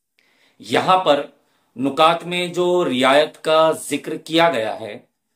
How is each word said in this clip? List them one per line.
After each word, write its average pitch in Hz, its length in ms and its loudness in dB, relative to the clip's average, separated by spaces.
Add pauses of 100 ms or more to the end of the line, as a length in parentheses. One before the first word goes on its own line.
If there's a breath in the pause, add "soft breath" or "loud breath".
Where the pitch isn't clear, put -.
(600)
यहाँ 131 360 0
पर 151 380 0 (420)
नुकात 156 460 0
में 175 300 -6
जो 180 300 0
रियायत 135 540 2
का 160 360 2
जिक्र 147 440 -8
किया 165 320 0
गया 110 240 -4
है, 107 360 -14 (260)